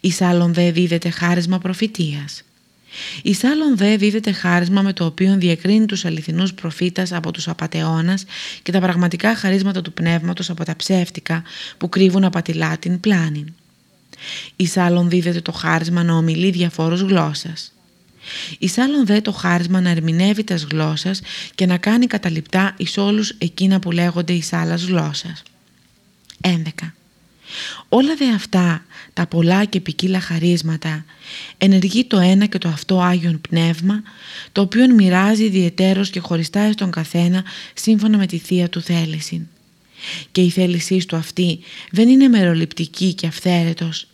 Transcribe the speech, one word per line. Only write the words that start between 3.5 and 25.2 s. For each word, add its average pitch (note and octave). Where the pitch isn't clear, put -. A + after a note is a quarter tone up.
δε G3+
δίδεται G#3
χάρισμα F3+
με G3
το F3+
οποίο F#3
διακρίνει F#3
τους G#3
αληθινούς E3
προφήτας F3+
από E3
τους E3+
απατεώνας D#3+
και F3
τα F#3+
πραγματικά F3+
χαρίσματα F#3+
του E3+
Πνεύματος E3+
από E3
τα E3
ψεύτικα F3
που F3+
κρύβουν F#3+
απατηλά E3
την F3
πλάνη. D#3+
Εις F3
άλλον F3
δίδεται E3+
το E3
χάρισμα E3
να E3+
ομιλεί E3
διαφόρους F3
γλώσσας. E3
Εις F3
άλλον C4+
δε G#3
το G#3+
χάρισμα F3
να F3+
ερμηνεύει F3
τας F3
γλώσσας D#3
και F#3+
να F3+
κάνει A3+
καταληπτά F#3+
εις -
όλους G#3
εκείνα F#3+
που F#3
λέγονται F3
εις E3+
άλλας E3+
γλώσσας. D#3+